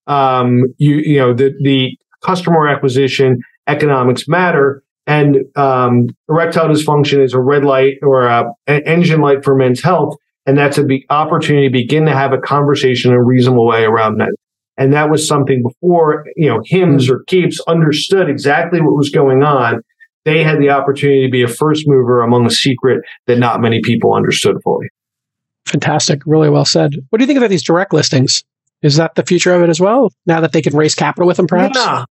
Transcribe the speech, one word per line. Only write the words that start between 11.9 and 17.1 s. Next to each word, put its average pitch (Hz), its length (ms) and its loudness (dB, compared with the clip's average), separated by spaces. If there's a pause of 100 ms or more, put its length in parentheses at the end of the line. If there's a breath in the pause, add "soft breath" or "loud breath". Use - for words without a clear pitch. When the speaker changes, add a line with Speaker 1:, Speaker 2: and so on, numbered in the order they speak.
Speaker 1:
to 151 80 0
have 135 200 -2
a - 40 2
conversation 135 760 0
in 123 60 4
a 120 60 2
reasonable 123 440 2
way 113 160 0
around 110 340 0
men. 110 140 -2 (460)
And 135 160 2
that 151 160 0
was 151 180 0
something 135 360 0
before, 156 640 0 (100)
you 156 120 0
know, 113 180 -2
Hims 151 420 2
Speaker 2:
Hmm. 131 60 2